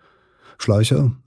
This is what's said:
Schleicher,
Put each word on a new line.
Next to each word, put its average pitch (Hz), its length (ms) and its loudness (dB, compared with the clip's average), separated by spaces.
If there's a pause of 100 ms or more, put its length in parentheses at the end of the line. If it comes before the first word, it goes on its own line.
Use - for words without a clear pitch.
(600)
Schleicher, 117 540 0 (120)